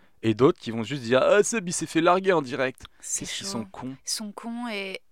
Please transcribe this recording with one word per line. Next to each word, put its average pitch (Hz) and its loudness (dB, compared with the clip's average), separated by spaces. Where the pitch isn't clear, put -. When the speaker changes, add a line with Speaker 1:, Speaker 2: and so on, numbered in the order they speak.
Speaker 1:
Et 113 2
d'autres 131 4
qui 117 -8
vont 113 -4
juste 123 -6
dire : « 127 4
Ah, 196 6
Seb, 196 -4
il 170 -4
s'est 160 -4
fait 160 0
larguer 185 4
en 160 4
direct. » 127 -4
Speaker 2:
C'est - -6
Speaker 1:
Qu'est-ce - -8
qu'ils 196 -8
Speaker 2:
chaud. 196 -8
Speaker 1:
sont 110 -6
cons. 131 -12
Speaker 2:
Ils - -6
sont 208 -6
cons 233 -10
et, 196 -6